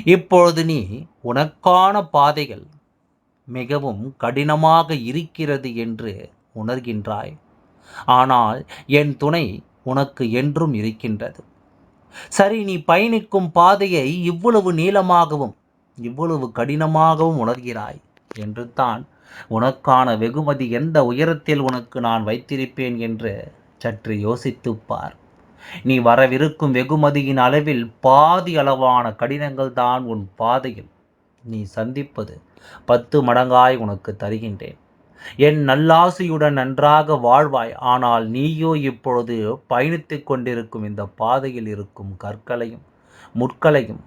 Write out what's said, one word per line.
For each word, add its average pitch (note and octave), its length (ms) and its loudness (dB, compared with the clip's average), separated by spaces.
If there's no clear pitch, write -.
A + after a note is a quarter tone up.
இப்பொழுது F3 600 4
நீ C#3 420 -4
உனக்கான F3+ 760 2
பாதைகள் C#3+ 640 -2
மிகவும் B2+ 720 -6
கடினமாக D3+ 760 2
இருக்கிறது C3+ 840 -6
என்று A2+ 540 -10
உணர்கின்றாய். A#2+ 760 -8
ஆனால் B2+ 600 4
என் C#3+ 300 2
துணை D3+ 460 -2
உனக்கு C3 480 -2
என்றும் C#3+ 440 -2
இருக்கின்றது. A2 680 -6
சரி, G3+ 360 0
நீ F#3 140 -4
பயணிக்கும் G3 720 0
பாதையை F3 720 2
இவ்வளவு F3+ 500 0
நீளமாகவும் E3+ 840 0
இவ்வளவு C3 580 -6
கடினமாகவும் D#3 840 2
உணர்கிறாய் A#2+ 640 -6
என்று G#2+ 340 -12
தான் B2 340 -2
உனக்கான B2+ 680 2
வெகுமதி C3 520 -4
எந்த D3 340 0
உயரத்தில் D3 540 -2
உனக்கு B2+ 420 -6
நான் A2+ 240 -2
வைத்திருப்பேன் B2+ 760 -6
என்று A2+ 540 -8
சற்று A2 420 -6
யோசித்துப் A2+ 640 -6
பார். - 300 -10
நீ C3 180 0
வரவிருக்கும் C3 720 4
வெகுமதியின் C#3 640 0
அளவில் B2+ 640 0
பாதி D#3+ 560 4
அளவான B2+ 560 2
கடினங்கள் C3+ 600 -6
தான் B2+ 320 0
உன் G#2+ 320 -8
பாதையில் B2 520 -4
நீ A2+ 180 -10
சந்திப்பது A#2+ 800 -10
பத்து B2 400 2
மடங்காய் B2+ 520 4
உனக்கு G#2 420 -8
தருகின்றேன். G#2+ 600 -10
என் D3 300 4
நல்லாசியுடன் D#3+ 840 4
நன்றாக D3 640 2
வாழ்வாய். B2+ 600 2
ஆனால் B2 540 2
நீயோ D#3 480 -2
இப்பொழுது A#2+ 800 -4
பயணித்துக் D3 540 -2
கொண்டிருக்கும் A#2 600 -6
இந்த G#2 220 -8
பாதையில் B2 600 -4
இருக்கும் G2+ 580 -12
கற்களையும் A#2 580 -10
முட்களையும் B2 760 0